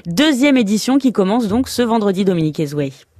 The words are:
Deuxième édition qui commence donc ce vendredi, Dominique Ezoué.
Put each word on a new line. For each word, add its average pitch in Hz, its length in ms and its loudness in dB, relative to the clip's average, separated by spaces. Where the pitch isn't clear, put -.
Deuxième 269 500 2
édition 220 400 0
qui 262 160 0
commence 214 340 0
donc 233 220 -2
ce - 140 -2
vendredi, 208 420 0
Dominique 165 340 0
Ezoué. 147 320 -4